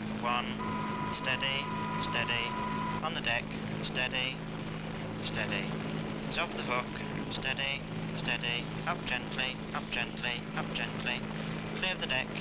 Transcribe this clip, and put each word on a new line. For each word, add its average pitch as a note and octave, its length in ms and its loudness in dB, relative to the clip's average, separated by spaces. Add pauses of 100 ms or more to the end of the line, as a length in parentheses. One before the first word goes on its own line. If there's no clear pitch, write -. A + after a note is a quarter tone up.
(240)
one, A#2+ 220 4 (680)
steady, C3+ 520 2 (440)
steady, A#2 380 4 (560)
on D#3+ 100 2
the D3+ 80 -2
deck, A#2 220 4 (400)
steady, B2+ 520 0 (920)
steady. G#2+ 400 0 (640)
It's - 80 0
off - 180 0
the - 80 0
hook, B2 220 2 (480)
steady, C3+ 480 0 (360)
steady, A#2+ 460 0 (240)
up - 180 2
gently, B2+ 500 0 (200)
up D3 160 -2
gently, A#2 500 0 (160)
up G#2+ 160 0
gently. A#2 460 0 (600)
Clear F#3 140 2
of E3+ 80 -4
the E3 60 -2
deck, B2+ 200 2 (140)